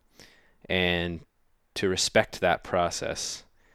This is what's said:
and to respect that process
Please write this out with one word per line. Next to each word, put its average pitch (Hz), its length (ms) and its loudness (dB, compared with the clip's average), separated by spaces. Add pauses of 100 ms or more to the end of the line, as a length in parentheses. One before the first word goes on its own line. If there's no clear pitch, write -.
(680)
and 87 520 0 (540)
to - 140 0
respect - 520 2
that 90 220 2
process - 800 -4 (300)